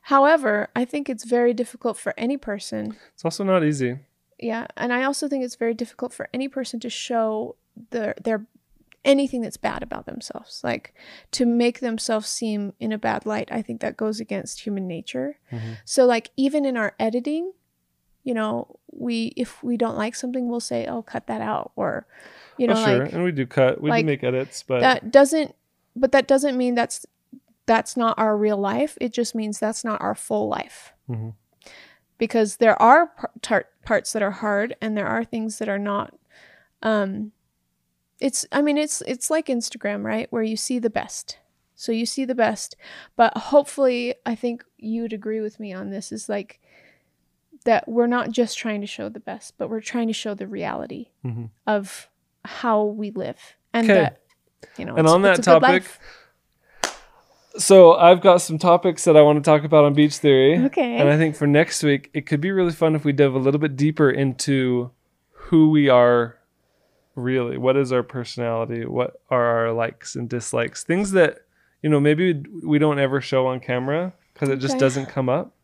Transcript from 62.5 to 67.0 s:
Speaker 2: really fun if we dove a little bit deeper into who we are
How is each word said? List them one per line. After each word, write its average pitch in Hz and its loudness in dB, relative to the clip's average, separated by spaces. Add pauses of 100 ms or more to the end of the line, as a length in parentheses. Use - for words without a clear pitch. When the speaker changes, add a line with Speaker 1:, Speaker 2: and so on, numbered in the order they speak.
Speaker 2:
really 185 0
fun 160 2
if 147 -4
we 147 2
dove 139 4
a 135 0
little 139 2
bit 147 -2
deeper 151 4
into 127 0 (420)
who 156 4
we 147 4
are 120 4 (760)